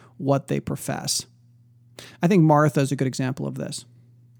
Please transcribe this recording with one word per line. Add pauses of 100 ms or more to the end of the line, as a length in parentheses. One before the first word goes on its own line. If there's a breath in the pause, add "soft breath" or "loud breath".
(180 loud breath)
what
they
profess. (960 loud breath)
I
think
Martha
is
a
good
example
of
this. (540)